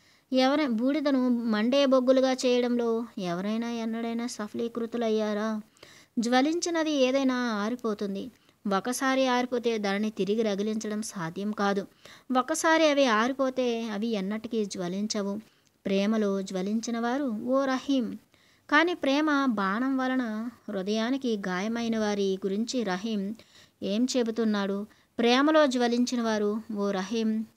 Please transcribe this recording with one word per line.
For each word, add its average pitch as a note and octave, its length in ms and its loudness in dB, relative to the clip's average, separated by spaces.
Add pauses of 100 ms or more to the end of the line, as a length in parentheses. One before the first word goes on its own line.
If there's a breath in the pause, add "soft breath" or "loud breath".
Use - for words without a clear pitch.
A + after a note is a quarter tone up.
(320 soft breath)
ఎవరై-, C4 400 4
బూడిదను C4 560 2
మండే A#3+ 580 2
బొగ్గులుగా C4 460 4
చేయడంలో A#3+ 720 0 (140)
ఎవరైనా G3+ 520 -4
ఎన్నడైనా A#3 560 -6
సఫలీకృతులయ్యారా? A3 1300 -4 (580 loud breath)
జ్వలించినది D#4 720 2
ఏదైనా C4 440 2 (180)
ఆరిపోతుంది. G#3 800 -4 (460 soft breath)
ఒకసారి C4 500 0
ఆరిపోతే B3 520 0
దానిని G3+ 320 -2
తిరిగి G#3 320 0
రగిలించడం G#3+ 600 -2
సాధ్యం F#3+ 500 -6
కాదు. G3+ 340 0 (520 loud breath)
ఒకసారి D#4+ 520 4
అవి C#4 160 4
ఆరిపోతే A#3+ 840 0
అవి G#3 180 -4
ఎన్నటికీ G#3+ 580 -2
జ్వలించవు. G3+ 760 -4 (460 soft breath)
ప్రేమలో G3+ 560 2
జ్వలించిన G#3 560 -4
వారు, A#3+ 260 -2
ఓ B3 400 0
రహీం. B3+ 540 -2 (520 soft breath)
కానీ E4 240 4
ప్రేమ C#4+ 540 2
బాణం A3 480 0
వలన B3 540 -2 (180)
హృదయానికి A3 680 -2
గాయమైన A3 600 -2
వారి G3+ 480 0
గురించి A3+ 360 -2
రహీం G3+ 520 -4 (480 loud breath)
ఏం G#3 240 0 (100)
చెబుతున్నాడు? G#3+ 720 0 (320 soft breath)
ప్రేమలో C#4+ 480 4
జ్వలించిన A#3+ 560 0
వారు, G#3+ 400 0 (140)
ఓ G3+ 140 0
రహీం, A3 540 -2 (120)